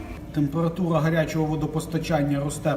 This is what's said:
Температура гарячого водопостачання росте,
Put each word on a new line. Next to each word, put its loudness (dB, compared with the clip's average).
Температура 0
гарячого 2
водопостачання 0
росте, -2